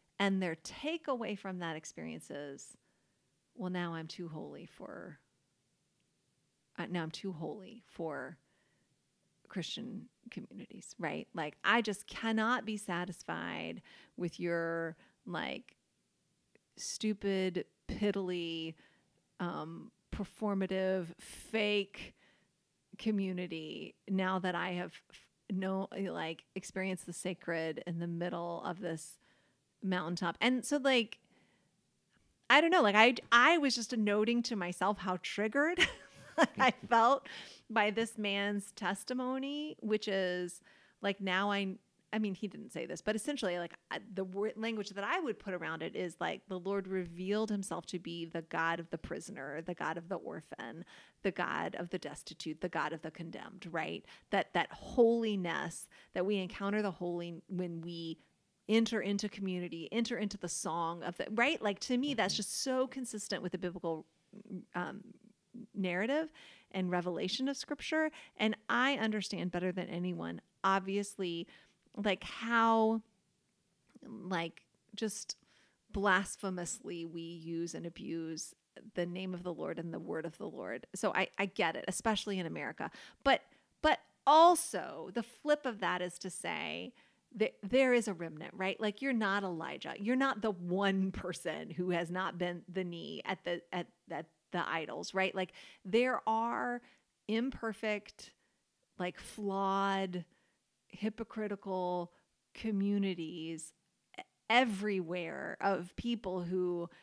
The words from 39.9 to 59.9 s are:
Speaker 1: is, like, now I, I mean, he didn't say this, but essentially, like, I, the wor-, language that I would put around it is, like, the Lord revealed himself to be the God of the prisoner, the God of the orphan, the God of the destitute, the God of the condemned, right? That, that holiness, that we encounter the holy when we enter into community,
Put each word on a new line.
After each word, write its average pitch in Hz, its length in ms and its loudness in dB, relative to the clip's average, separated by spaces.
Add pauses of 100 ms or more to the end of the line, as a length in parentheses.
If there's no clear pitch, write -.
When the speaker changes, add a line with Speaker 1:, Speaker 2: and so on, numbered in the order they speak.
Speaker 1:
is, 180 540 0 (400)
like, 196 200 -2
now 190 300 2
I, 196 260 0 (340)
I 214 60 0
mean, 208 160 0
he 202 140 -4
didn't 220 240 -10
say 131 160 -6
this, 156 140 -6
but 214 140 0
essentially, 208 440 -2
like, 170 160 -8 (160)
I, - 80 -4 (140)
the 190 100 -2
wor-, 196 320 -2
language 220 340 -2
that 196 140 -6
I 277 160 2
would 269 180 0
put - 160 -4
around 165 300 -4
it - 120 -6
is, 180 240 -2
like, 170 280 -2
the 185 120 -4
Lord 190 280 -2
revealed 185 640 0
himself 190 360 -2
to 180 120 -6
be 170 260 -6
the 165 160 -4
God 165 380 0
of 165 100 -10
the 175 80 -4
prisoner, 147 640 -6
the 170 140 -6
God 156 220 -2
of 170 120 -10
the 190 60 -2
orphan, 160 720 -10 (360)
the 190 100 2
God 170 440 0
of 170 160 -6
the 180 80 -2
destitute, 151 600 -8
the 180 80 -2
God 151 240 0
of 156 100 -8
the 165 80 -6
condemned, 175 600 -12
right? 160 320 -4 (280)
That, 202 220 2
that 170 180 0
holiness, 202 1160 2 (260)
that 185 120 2
we 208 120 2
encounter 202 440 0
the 202 100 0
holy 170 560 -4
when 175 340 -2
we 165 360 -6 (500)
enter 226 340 4
into 202 260 0
community, 180 640 -4